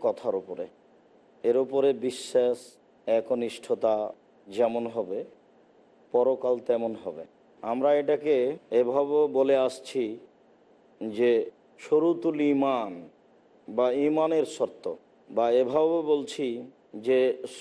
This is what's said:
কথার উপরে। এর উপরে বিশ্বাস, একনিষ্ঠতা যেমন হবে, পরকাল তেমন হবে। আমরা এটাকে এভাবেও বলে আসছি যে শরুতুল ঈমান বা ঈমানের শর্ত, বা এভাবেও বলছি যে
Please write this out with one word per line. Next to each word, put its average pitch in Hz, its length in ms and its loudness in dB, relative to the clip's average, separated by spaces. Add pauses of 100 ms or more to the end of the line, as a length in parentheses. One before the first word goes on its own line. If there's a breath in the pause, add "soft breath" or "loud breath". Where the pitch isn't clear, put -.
কথার 110 340 -2
উপরে। 92 320 -8 (760)
এর 117 140 2
উপরে 135 360 2
বিশ্বাস, 123 640 0 (480)
একনিষ্ঠতা 113 1040 -2 (360)
যেমন 117 380 0
হবে, 110 380 -6 (880)
পরকাল 123 460 2
তেমন 117 360 -2 (100)
হবে। 82 200 -10 (380)
আমরা 131 320 2
এটাকে 147 600 0 (140)
এভাবেও 143 580 2
বলে 135 280 4
আসছি 127 640 -2 (840)
যে 113 480 2 (280)
শরুতুল 160 640 0
ঈমান 127 680 0 (600)
বা 123 240 2
ঈমানের 156 520 2
শর্ত, - 500 -4 (360)
বা 117 200 0
এভাবেও 151 520 2
বলছি 135 600 -2 (320)
যে 127 480 2 (180)